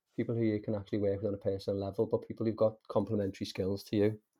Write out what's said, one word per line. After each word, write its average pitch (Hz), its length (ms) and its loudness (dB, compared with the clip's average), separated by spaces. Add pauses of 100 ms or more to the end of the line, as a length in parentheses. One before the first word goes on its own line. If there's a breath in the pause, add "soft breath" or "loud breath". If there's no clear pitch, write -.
(140)
People 117 200 -2
who 117 80 0
you 107 180 2
can 110 140 -4
actually 101 240 -4
work 101 240 0
with 107 60 0
on 98 60 -2
a 101 40 -4
personal 98 420 -2
level, 98 260 0
but 113 220 0
people - 160 -6
who've 110 100 2
got 110 220 2 (120)
complementary 104 580 0
skills 98 380 -2
to - 120 -2
you. 107 220 4 (220)